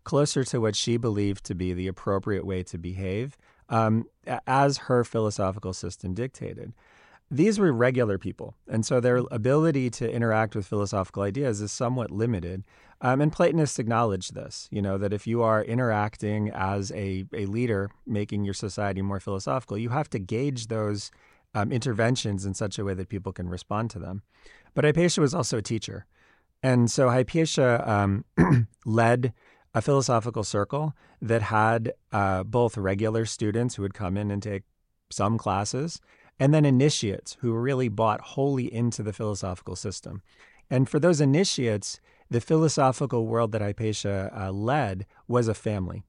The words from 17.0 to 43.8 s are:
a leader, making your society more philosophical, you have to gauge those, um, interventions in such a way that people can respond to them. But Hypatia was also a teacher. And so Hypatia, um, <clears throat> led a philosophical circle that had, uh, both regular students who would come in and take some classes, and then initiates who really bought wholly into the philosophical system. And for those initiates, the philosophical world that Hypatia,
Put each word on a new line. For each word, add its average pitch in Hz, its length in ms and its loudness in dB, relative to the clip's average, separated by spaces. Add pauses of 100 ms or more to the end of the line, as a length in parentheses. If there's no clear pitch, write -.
a 104 100 -4
leader, 101 460 -2 (160)
making 104 380 -2
your 98 100 -4
society 98 480 -4
more 98 180 -4
philosophical, 104 560 -4
you 113 140 -4
have 143 200 -2
to 123 80 -4
gauge 113 500 -4
those, 107 420 -4 (420)
um, 104 200 0
interventions 113 720 0
in 95 80 -4
such 101 240 -6
a 107 60 -4
way 98 100 -2
that 92 160 -8
people 95 220 -6
can 90 160 -8
respond 104 420 -6
to - 80 -12
them. 92 240 -10 (500)
But 143 120 0
Hypatia 165 360 4
was 143 140 4
also 135 240 -2
a 104 40 -2
teacher. 101 440 -6 (560)
And 123 280 4
so 131 180 4
Hypatia, 131 800 2
um, 101 360 2 (120)
<clears throat> 147 320 4 (180)
led 117 460 4 (420)
a 113 80 0
philosophical 120 640 0
circle 139 500 -2 (260)
that 113 220 2
had, 110 500 2 (200)
uh, 98 320 0
both 117 320 0
regular 110 480 0
students 113 500 -2
who 101 80 -6
would 98 120 -4
come 95 220 -4
in 104 140 -2
and 101 120 -4
take 98 200 -6 (480)
some 107 280 0
classes, 107 600 -4 (380)
and 139 140 6
then 151 140 6
initiates 131 720 2
who 117 140 0
really 127 340 0
bought 107 320 2
wholly 135 520 -2
into 117 300 0
the 104 120 -6
philosophical 95 640 -6
system. - 460 -10 (460)
And 127 180 4
for 151 120 0
those 156 240 4
initiates, 135 760 2 (280)
the 117 140 0
philosophical 135 840 2
world 113 260 0
that 107 100 -2
Hypatia, 101 720 -2